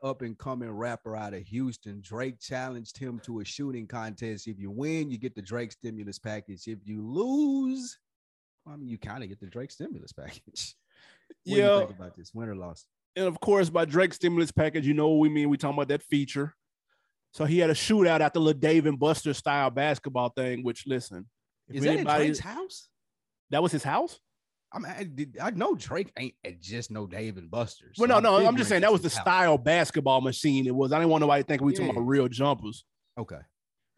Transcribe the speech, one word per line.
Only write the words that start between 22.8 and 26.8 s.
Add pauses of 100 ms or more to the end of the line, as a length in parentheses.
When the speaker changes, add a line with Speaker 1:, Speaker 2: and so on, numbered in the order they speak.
Speaker 2:
That
was
his
house? (520)
Speaker 1:
I
mean,
I,
did,
I
know
Drake
ain't (120)
at
just